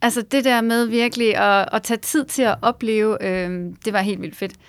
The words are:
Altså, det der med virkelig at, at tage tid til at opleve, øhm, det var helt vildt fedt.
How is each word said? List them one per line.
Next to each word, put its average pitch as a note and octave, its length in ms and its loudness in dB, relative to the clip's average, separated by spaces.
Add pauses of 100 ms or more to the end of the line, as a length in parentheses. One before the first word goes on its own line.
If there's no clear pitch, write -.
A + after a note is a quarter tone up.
Altså, A#3+ 200 0
det B3+ 240 0
der A#3+ 160 4
med A#3 240 2
virkelig A#3 520 0
at, G3 340 4
at G#3+ 120 -2
tage A#3 140 -2
tid C#4+ 280 -2
til - 180 -4
at A3 180 2
opleve, A3 640 0
øhm, F3+ 500 -4 (100)
det A3 80 -2
var G3+ 80 2
helt F#3+ 200 -4
vildt D#3+ 140 -10
fedt. F#3+ 180 -8 (160)